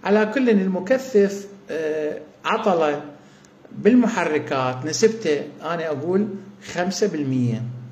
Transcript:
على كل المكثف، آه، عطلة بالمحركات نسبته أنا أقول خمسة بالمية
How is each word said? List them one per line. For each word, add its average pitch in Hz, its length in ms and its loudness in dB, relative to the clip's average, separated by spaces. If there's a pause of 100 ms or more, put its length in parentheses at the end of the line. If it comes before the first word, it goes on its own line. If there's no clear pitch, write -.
على 208 220 4
كل 247 240 0
المكثف، 196 960 2 (240)
آه، 156 480 -4 (260)
عطلة 165 560 2 (720)
بالمحركات 151 1120 2
نسبته 160 580 2 (200)
أنا 165 240 -4
أقول 170 420 0 (440)
خمسة 185 340 -2
بالمية 131 560 -2 (300)